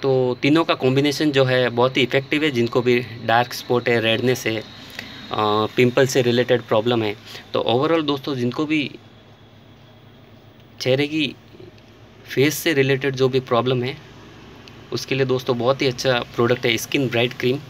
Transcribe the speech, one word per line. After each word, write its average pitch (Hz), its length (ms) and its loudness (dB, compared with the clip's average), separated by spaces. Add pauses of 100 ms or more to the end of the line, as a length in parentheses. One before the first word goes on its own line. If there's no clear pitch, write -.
तो 127 400 2
तीनों 156 220 4
का 165 100 0
combination 139 580 0
जो 135 120 4
है 127 240 2
बहुत 120 280 2
ही 143 60 2
effective 139 420 0
है, 156 60 2
जिनको 120 320 0
भी 120 180 2
dark 113 520 0
spot 120 360 -2
है, 120 120 2
redness 113 460 0
है, 110 140 -2
अ, 104 40 -14 (1120)
पिंपल 127 300 4
से 131 160 0
related 120 400 2
problem 117 400 0
है। 107 140 -2 (360)
तो 117 80 0
overall 156 440 0
दोस्तों, 143 320 -4
जिनको 123 300 -4
भी 151 320 -6 (1800)
चेहरे 135 280 0
की 147 280 -4 (1000)
face 143 200 2
से 165 200 -2
related 135 420 0
जो 131 120 2
भी 131 120 2
problem 123 420 0
है, 143 160 -6 (920)
उसके - 220 -4
लिए 135 120 0
दोस्तों 127 320 -2
बहुत 131 240 2
ही 147 40 2
अच्छा 123 340 0
product 120 460 0
है 117 100 2
Skin 139 320 -2
Bright 120 240 0
Cream 131 380 -2